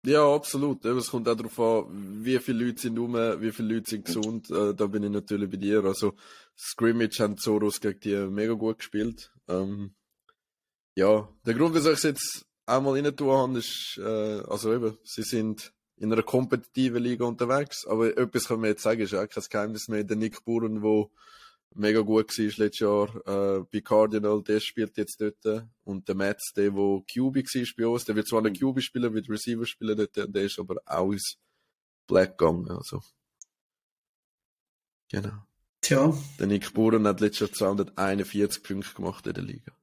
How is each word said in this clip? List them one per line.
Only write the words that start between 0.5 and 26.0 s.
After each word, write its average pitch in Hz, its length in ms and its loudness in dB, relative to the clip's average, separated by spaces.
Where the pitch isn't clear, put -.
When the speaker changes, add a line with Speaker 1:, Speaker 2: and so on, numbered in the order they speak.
Speaker 1:
Eben, 123 140 2
es 120 100 -6
kommt 117 180 -2
auch 117 80 4
darauf 113 240 -10
an, 104 640 0
wie 127 160 2
viele 120 260 0
Leute 120 160 -4
sind 113 160 -2
rum, 120 180 -2
wie 110 360 0
viele 110 240 -2
Leute 110 140 -4
sind 107 160 -6
gesund. 113 440 -4
Äh, 104 240 2
da 104 140 0
bin 104 160 -2
ich 101 60 -2
natürlich 101 400 -2
bei 95 80 -6
dir. 101 260 2
Also, 95 300 0
Scrimmage 113 640 0
haben 104 180 0
Zoros 104 440 0
gegen 101 180 -4
die 101 160 -2
mega 101 380 -2
gut 110 240 -2
gespielt. - 560 -6
Ähm, 98 460 -4
ja, 104 320 4
der 117 100 0
Grund, 160 200 2
wieso 156 160 6
ich 147 60 2
es - 60 -2
jetzt - 420 -2
einmal 135 340 2
rein 147 180 0
tun 139 140 2
habe, 131 280 2
ist, - 380 -8
äh, 107 500 -2
also 107 260 0
eben, 117 300 0
sie - 200 -8
sind 110 500 -4
in 110 160 0
einer 113 100 2
kompetitiven 127 800 0
Liga 123 220 -2
unterwegs. 123 600 -2
Aber 110 320 2
etwas 120 300 0
können 113 160 -2
wir 107 60 2
jetzt 107 140 -2
sagen, 113 180 2
ist 98 120 -2
auch 101 140 -2
kein - 220 -8
Geheimnis 107 400 -4
mehr. 107 160 -2
Der 107 100 -2
Nick 107 300 -4
Buren, 113 380 -2
wo 107 280 4
mega 107 240 4
gut 110 360 2
war 110 100 0
letztes 104 340 0
Jahr, 104 300 2
äh, 98 440 0
bei 104 100 -2
Cardinal, 107 600 4
der 107 180 2
spielt - 380 -4
jetzt - 240 -6
dort. 110 460 -4
Und 95 240 -8